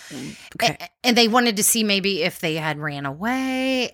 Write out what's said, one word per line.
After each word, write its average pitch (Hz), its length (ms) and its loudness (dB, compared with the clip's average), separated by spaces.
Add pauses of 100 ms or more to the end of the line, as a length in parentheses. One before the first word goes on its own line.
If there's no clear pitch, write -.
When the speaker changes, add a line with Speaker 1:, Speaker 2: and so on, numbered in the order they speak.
Speaker 1:
mm, 143 260 -10 (200)
okay. 208 240 0
Speaker 2:
a-, 170 100 -12 (140)
and 247 120 4
they 233 120 8
wanted 233 300 4
to 208 60 2
see 220 200 2
maybe 196 400 0
if 175 160 -2
they 160 160 -2
had 156 240 -2
ran 143 260 -6
away, 262 880 -2